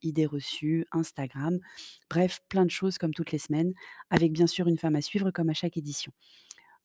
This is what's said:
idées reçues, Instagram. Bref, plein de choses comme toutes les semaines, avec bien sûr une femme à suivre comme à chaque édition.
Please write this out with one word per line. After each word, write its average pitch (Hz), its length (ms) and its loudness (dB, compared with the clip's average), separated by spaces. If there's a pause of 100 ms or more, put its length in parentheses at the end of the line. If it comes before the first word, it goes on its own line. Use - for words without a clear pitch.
idées 160 240 2
reçues, 151 680 -2
Instagram. 156 680 -2 (500)
Bref, 180 300 2 (100)
plein 190 160 4
de 170 60 2
choses 190 260 -2
comme 160 160 -2
toutes - 180 -4
les 156 60 -2
semaines, 160 360 0 (360)
avec 160 220 4
bien 165 160 4
sûr 175 200 0
une 165 120 4
femme 156 160 2
à 147 60 0
suivre 196 280 -2
comme 170 200 0
à 156 40 0
chaque 170 240 -2
édition. 147 340 -6 (720)